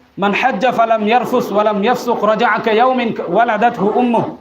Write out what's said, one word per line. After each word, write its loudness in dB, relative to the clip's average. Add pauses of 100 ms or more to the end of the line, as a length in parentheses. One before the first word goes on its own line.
(180)
"মান 0
হাজ্জা 0
ফালাম 0
ইয়ারফুস 0
ওয়ালাম 0
ইয়াফসুক -2
রাজাআ 2
কায়াউমিন 0 (140)
ওয়ালাদাতহু 0
উম্মুহ", 0